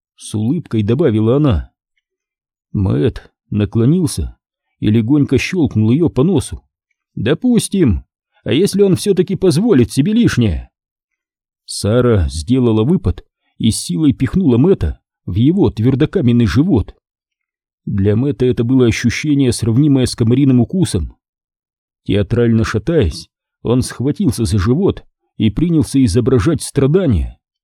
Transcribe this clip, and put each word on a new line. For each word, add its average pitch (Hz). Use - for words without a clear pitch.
с -
улыбкой 113
добавила 113
она. 117
Мэтт 110
наклонился 113
и 107
легонько 120
щёлкнул 117
её 147
по 127
носу. 143
«Допустим! 160
А -
если 185
он 190
всё-таки 185
позволит 170
себе 151
лишнее?» 113
Сара 113
сделала 110
выпад 151
и 117
с 107
силой 160
пихнула 135
Мэтта 135
в 92
его 143
твёрдокаменный 120
живот. 135
Для 104
Мэтта 127
это 123
было 123
ощущение, 131
сравнимое 127
с -
комариным 123
укусом. 117
Театрально 113
шатаясь, 110
он 123
схватился 135
за 87
живот 123
и 110
принялся 156
изображать 113
страдания. 131